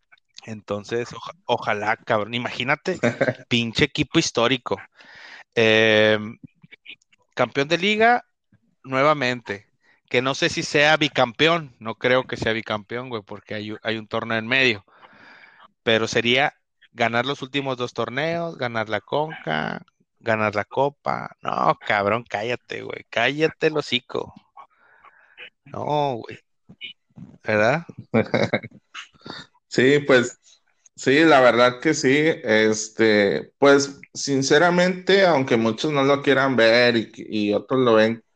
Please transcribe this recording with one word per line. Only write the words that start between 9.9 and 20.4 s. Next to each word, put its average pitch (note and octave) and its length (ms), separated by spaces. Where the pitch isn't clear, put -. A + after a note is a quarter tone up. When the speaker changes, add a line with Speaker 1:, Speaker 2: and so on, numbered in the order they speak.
Speaker 1:
Que B2 120
no C3+ 140
sé E3+ 140
si E3 140
sea D3+ 340
bicampeón, D3 840
no A2 160
creo B2+ 300
que A#2 120
sea A2 160
bicampeón, A2+ 560
güey, A2+ 140
porque G#2 320
hay, G#2+ 280
hay A2+ 140
un G#2+ 100
torneo A2+ 300
en A2 100
medio. B2 380
Pero A2 240
sería B2 460
ganar A#2 320
los C#3 160
últimos C3 360
dos B2 160
torneos, D#3+ 640
ganar A#2 320
la G#2+ 120
Conca, D3+ 800
ganar G#2+ 360